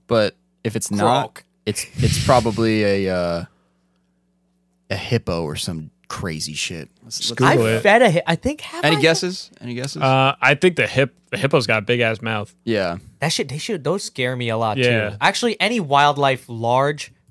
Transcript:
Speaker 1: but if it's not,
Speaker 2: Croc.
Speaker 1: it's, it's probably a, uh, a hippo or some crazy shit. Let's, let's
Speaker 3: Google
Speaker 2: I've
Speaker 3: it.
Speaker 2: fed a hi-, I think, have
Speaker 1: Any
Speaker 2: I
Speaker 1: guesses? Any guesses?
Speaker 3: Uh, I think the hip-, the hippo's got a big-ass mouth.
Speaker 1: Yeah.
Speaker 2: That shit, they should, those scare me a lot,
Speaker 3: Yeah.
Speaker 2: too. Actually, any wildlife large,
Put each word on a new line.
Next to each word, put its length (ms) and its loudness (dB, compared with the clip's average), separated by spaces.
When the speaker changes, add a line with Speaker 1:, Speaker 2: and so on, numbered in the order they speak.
Speaker 1:
but 300 2
if 140 -4
it's 160 -4
not, 300 2
Speaker 2:
Croc. 100 -20
Speaker 1:
it's, 180 -4
it's 280 0
probably 600 2
a, 100 0
uh, 280 -2
a 60 -2
hippo 460 -4
or 140 -6
some 340 -8
crazy 460 -8
shit. 360 -8
Let's, 280 -6
let's 100 -8
Speaker 3:
Google 60 6
Speaker 2:
I've 120 2
Speaker 3:
it. 40 -2
Speaker 2:
fed 200 6
a 100 6
hi-, 140 0
I 100 0
think, 240 -6
have 240 -8
Speaker 1:
Any 120 2
Speaker 2:
I 40 0
Speaker 1:
guesses? 500 0
Any 140 -10
guesses? 280 -8
Speaker 3:
Uh, 380 2
I 140 6
think 220 2
the 100 2
hip-, 280 0
the 80 -6
hippo's 280 2
got 120 2
a 40 -2
big-ass 380 0
mouth. 340 -6
Speaker 1:
Yeah. 340 -2
Speaker 2:
That 120 -2
shit, 160 -4
they 100 -10
should, 260 -8
those 200 -2
scare 320 -4
me 140 -4
a 80 0
lot, 180 0
Speaker 3:
Yeah. 340 2
Speaker 2:
too. 120 -12
Actually, 380 0
any 200 0
wildlife 680 2
large, 640 -2